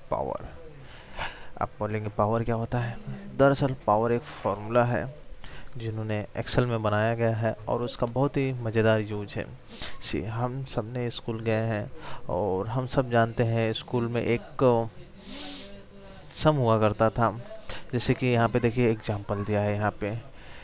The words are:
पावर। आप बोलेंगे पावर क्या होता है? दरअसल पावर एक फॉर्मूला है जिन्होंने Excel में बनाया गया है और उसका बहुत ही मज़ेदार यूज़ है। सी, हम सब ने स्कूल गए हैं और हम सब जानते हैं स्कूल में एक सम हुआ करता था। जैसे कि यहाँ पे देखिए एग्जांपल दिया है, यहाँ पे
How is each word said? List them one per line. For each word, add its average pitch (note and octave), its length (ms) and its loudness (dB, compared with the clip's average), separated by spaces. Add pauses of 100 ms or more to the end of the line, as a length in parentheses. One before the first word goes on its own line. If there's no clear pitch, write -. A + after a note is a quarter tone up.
(120)
पावर। - 340 -2 (1160)
आप - 80 -2 (100)
बोलेंगे G#2+ 380 -2
पावर A2 260 4
क्या A#2 120 0
होता A#2 240 -2
है? A#2+ 180 -4 (400)
दरअसल C#3 380 6 (120)
पावर A2 240 6
एक A#2+ 100 2
फॉर्मूला A2 640 2
है A#2 200 2 (760)
जिन्होंने A2 480 -4 (120)
Excel B2 280 2
में A#2 180 0
बनाया G#2+ 320 2
गया A2+ 200 2
है A2+ 200 0 (120)
और A#2+ 160 0
उसका B2 240 -2
बहुत C3 300 0
ही C3+ 160 0
मज़ेदार A2 480 4
यूज़ G#2 340 -6
है। G#2 100 -4 (560)
सी, - 220 -2
हम B2 420 -2
सब A#2 280 -4
ने B2 160 -2
स्कूल A2+ 300 -4
गए A2+ 240 2
हैं A2+ 280 -2 (380)
और F#2+ 380 0
हम B2+ 200 -2
सब B2 240 2
जानते A#2 320 4
हैं A2+ 300 2
स्कूल A#2 340 -2
में A#2+ 140 0
एक A#2 680 4 (1500)
सम D#3 140 6
हुआ A2+ 240 4
करता A2 300 4
था। A2+ 300 0 (540)
जैसे B2+ 200 2
कि B2+ 140 0
यहाँ A#2 220 4
पे B2 100 2
देखिए A#2+ 300 4
एग्जांपल G#2 560 -2
दिया G#2 160 2
है, G#2 120 2
यहाँ G2+ 160 2 (100)
पे G2+ 100 -4 (540)